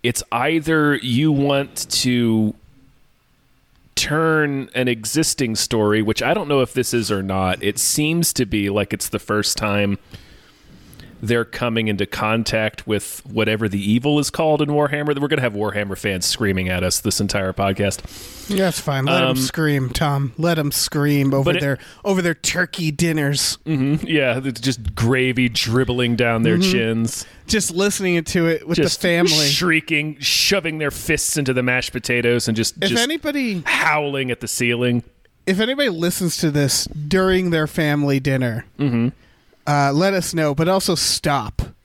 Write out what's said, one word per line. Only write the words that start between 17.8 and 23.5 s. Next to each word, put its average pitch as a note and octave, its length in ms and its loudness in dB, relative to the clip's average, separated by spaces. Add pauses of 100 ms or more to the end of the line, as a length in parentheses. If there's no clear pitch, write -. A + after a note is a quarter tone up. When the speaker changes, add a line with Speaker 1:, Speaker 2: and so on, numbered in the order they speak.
Speaker 2:
That's F#3+ 240 0
fine. C3+ 260 -4
Let C3 180 2
'em C3 60 2
Speaker 1:
Um, C3 60 0
Speaker 2:
scream, C3 540 0
Tom. C#3 480 -2
Let E3 220 0
'em C#3+ 120 -2
scream C#3+ 640 2
over C#3 120 2
Speaker 1:
but E3+ 100 2
it - 60 0
Speaker 2:
their, C#3 180 0 (260)
over F#3+ 160 2
their E3+ 140 0
turkey E3+ 560 -2
dinners. D3 720 0